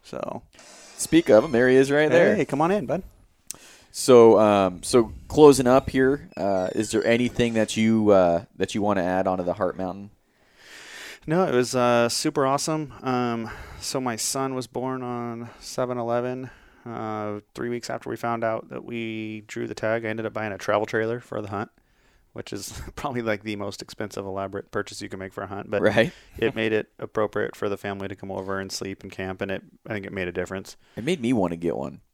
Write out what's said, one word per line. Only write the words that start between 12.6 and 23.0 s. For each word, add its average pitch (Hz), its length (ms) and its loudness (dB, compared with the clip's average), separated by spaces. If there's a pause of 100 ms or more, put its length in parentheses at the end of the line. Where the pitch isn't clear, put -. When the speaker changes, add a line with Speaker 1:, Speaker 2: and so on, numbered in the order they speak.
Speaker 1:
Um, 120 480 -4 (300)
so - 220 -6
my 123 140 -4
son 135 400 -4
was 127 120 -6
born 131 360 -6
on 120 460 -8 (100)
seven 123 380 -4
eleven. 123 520 -4 (360)
Uh, 107 560 -8 (120)
three 120 160 -6
weeks 120 200 -8
after 123 200 -10
we 117 60 -6
found 117 280 -4
out 113 260 -4
that 127 160 -12
we 110 600 -8
drew 117 200 -8
the 113 80 -8
tag, 113 300 -4
I - 40 -4
ended 110 160 -6
up 107 80 -6
buying 107 200 -6
a 95 40 -10
travel 104 300 0
trailer 113 320 -2
for 110 220 -10
the 104 80 -12
hunt, 104 200 -6 (640)
which - 200 -14
is - 340 -12
<laughs> - 80 -18
probably, 123 260 -6